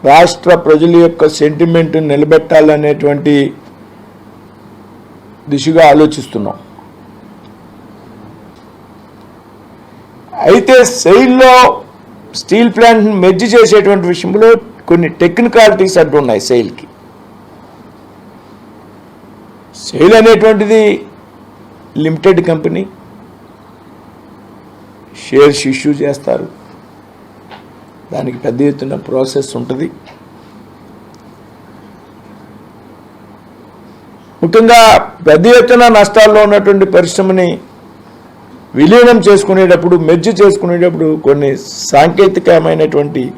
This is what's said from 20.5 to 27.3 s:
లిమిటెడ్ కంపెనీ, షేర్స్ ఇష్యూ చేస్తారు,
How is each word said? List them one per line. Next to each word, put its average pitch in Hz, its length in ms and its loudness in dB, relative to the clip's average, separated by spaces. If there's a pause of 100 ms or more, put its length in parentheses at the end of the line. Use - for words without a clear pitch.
లిమిటెడ్ 165 360 0 (100)
కంపెనీ, 165 320 -6 (2500)
షేర్స్ 143 380 2 (100)
ఇష్యూ 139 180 -6 (120)
చేస్తారు, 143 440 -6 (1700)